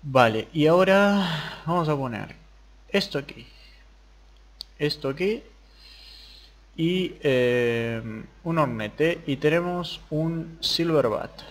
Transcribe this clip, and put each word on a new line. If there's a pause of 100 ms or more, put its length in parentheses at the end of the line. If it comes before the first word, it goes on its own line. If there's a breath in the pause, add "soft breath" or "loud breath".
Vale,
y
ahora
vamos
a
poner (540)
esto
aquí, (1300 soft breath)
esto
aquí (1300 loud breath)
y,
eh, (420)
un
hornete
y
tenemos (100)
un
silver
bat